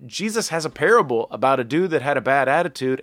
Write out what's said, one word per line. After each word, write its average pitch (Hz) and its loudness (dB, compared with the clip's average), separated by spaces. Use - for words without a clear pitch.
Jesus 208 -6
has 160 -4
a 151 -6
parable 151 2
about 131 2
a - -6
dude 160 -2
that 151 0
had 139 -2
a 123 0
bad 135 2
attitude, 135 -2